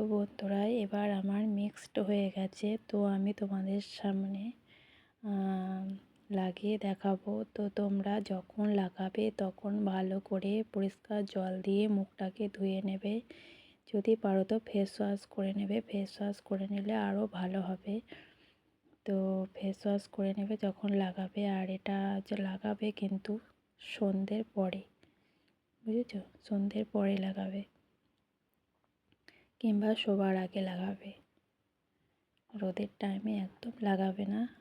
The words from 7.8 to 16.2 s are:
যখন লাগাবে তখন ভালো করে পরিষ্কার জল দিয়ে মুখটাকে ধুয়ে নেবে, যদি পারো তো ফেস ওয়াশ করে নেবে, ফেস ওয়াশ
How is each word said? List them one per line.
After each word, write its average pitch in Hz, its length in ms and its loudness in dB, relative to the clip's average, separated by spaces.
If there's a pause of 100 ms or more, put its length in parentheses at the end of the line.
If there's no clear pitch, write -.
যখন 196 520 -2
লাগাবে 190 500 0 (140)
তখন 202 360 -2 (120)
ভালো 190 340 0
করে 196 340 -2 (180)
পরিষ্কার 196 540 -2
জল 185 360 -2
দিয়ে 202 260 4
মুখটাকে 196 560 0 (100)
ধুয়ে 190 280 0
নেবে, 196 320 -2 (760)
যদি 220 260 4
পারো 190 280 4
তো 214 120 2 (100)
ফেস 196 300 2
ওয়াশ 202 300 0
করে 196 280 -2
নেবে, 202 280 0
ফেস 202 340 -4
ওয়াশ 202 260 -4